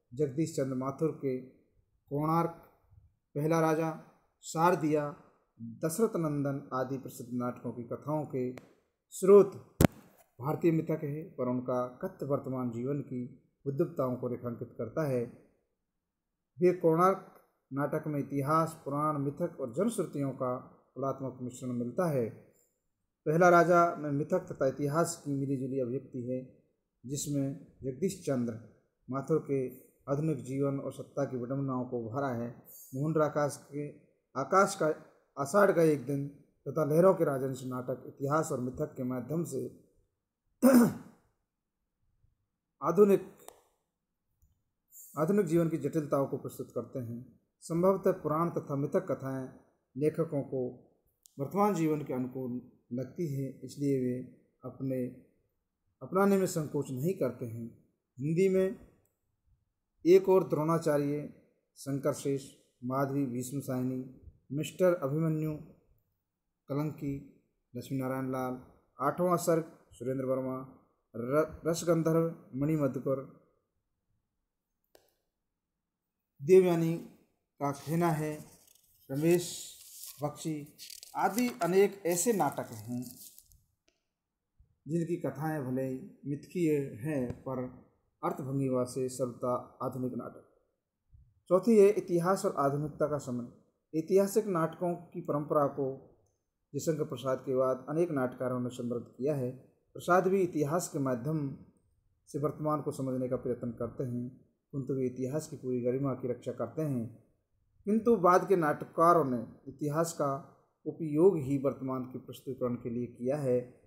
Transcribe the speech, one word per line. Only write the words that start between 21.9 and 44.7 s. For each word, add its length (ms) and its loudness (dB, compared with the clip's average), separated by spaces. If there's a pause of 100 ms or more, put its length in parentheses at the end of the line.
है। 200 0 (960)
पहला 240 6
राजा 460 8
में 160 -6
मिथक 280 0
तथा 280 -2
इतिहास 580 0
की 140 -2
मिलीजुली 400 -2
अभिव्यक्ति 420 -4
है, 420 -8 (420)
जिसमें 640 -4 (160)
जगदीश 420 -4
चंद्र 340 -2 (500)
माथुर 420 -2
के 240 -2 (360)
आधुनिक 320 -2
जीवन 360 -2
और 140 -6
सत्ता 320 -6
की 120 -4
विडंबनाओं 480 -4
को 140 -4
उभारा 280 -4
है। 360 -6 (320)
मोहन 200 0
राकाश 560 0
के 180 -8 (460)
आकाश 400 4
का 120 2 (520)
आषाढ़ 320 4
का 120 4
एक 220 4
दिन 220 -2 (400)
तथा 180 0
लहरों 280 8
के 100 2
राजंश 400 0
नाटक 440 -6
इतिहास 440 0
और 80 -2
मिथक 380 -4
के 60 -6
माध्यम 400 -4
से 400 -8 (800)
<clears throat> 240 10 (2000)
आधुनिक, 500 6 (1800)